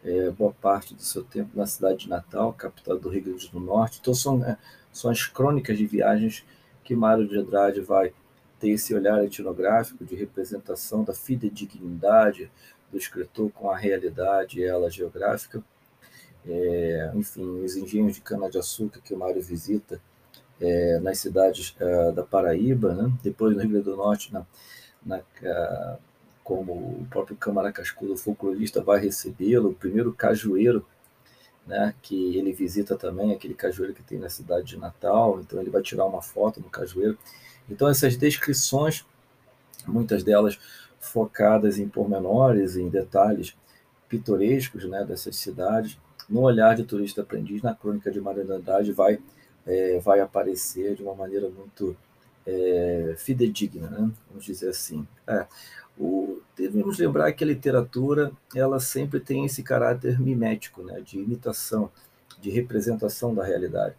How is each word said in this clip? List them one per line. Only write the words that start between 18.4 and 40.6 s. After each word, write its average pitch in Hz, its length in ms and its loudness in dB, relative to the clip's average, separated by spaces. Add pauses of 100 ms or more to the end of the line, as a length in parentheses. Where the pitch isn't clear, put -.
que - 140 -10
o 92 40 -8
Mário 92 220 -2
visita, 90 580 -6 (640)
é, 87 380 2
nas 92 200 -2
cidades, 92 600 2
é, 87 340 4
da 87 100 -2
Paraíba, 98 680 2
né? 107 180 0 (120)
Depois 107 320 2
no 98 80 -2
Rio 110 80 0
Grande 101 140 2
do 98 120 -4
Norte, 104 340 0
na, 92 160 -10 (600)
na, 90 160 -6 (200)
ah, 87 540 -4 (480)
como 92 280 -4
o 87 360 -8
próprio 104 280 -4
Câmara 101 360 -2
Cascudo, 98 440 -8
folclorista, 101 680 -2
vai 101 180 4
recebê-lo, 104 680 0
o - 40 -4
primeiro 110 380 0
cajueiro, 110 720 2 (840)
né, 104 360 -2
que 92 340 -2
ele 95 160 0
visita 95 440 -2
também, 95 360 -2
aquele - 220 -8
cajueiro 95 400 -4
que - 80 -20
tem 104 160 -10
na 92 100 -10
cidade - 400 -4
de - 80 -14
Natal, 101 640 2
então 90 200 -10
ele 95 100 -6
vai 98 100 2
tirar 95 260 -2
uma 90 140 -4
foto 107 380 -2
no - 100 -16
cajueiro. 92 480 -2 (520)
Então 139 200 2
essas 131 280 4
descrições, 143 920 0 (800)
muitas 110 380 0
delas 104 340 6 (400)